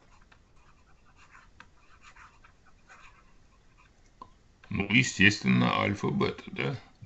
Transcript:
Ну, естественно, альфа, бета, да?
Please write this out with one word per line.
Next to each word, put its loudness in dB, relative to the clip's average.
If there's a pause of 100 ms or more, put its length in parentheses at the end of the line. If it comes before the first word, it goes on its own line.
(4000)
Ну, -4
естественно, 2
альфа, -2
бета, -2 (100)
да? -6 (260)